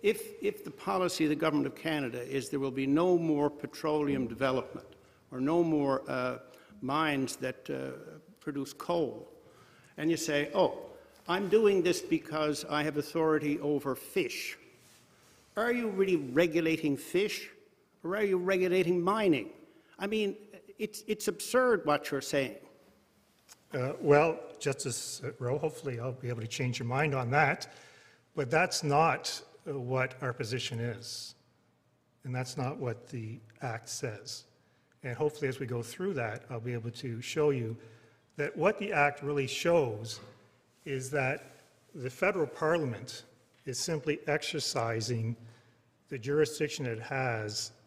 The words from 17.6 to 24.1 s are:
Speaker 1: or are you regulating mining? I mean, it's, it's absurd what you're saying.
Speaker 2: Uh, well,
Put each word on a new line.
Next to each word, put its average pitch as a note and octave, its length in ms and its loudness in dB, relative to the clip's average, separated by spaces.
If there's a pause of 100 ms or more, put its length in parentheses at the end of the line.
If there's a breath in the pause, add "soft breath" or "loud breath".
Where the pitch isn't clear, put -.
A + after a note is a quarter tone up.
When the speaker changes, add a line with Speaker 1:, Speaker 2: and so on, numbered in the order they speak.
Speaker 1:
or F3+ 140 -4
are G#3+ 60 0
you F#3+ 140 2
regulating F3+ 640 4
mining? F#3 480 4 (500 soft breath)
I G3 80 -4
mean, G#3 280 0 (440)
it's, - 280 -6
it's G#3+ 200 -2
absurd A#3 580 2
what D3 240 2
you're C3+ 120 -2
saying. - 340 0 (1160)
Speaker 2:
Uh, C3 300 -2
well, D3 380 6 (200)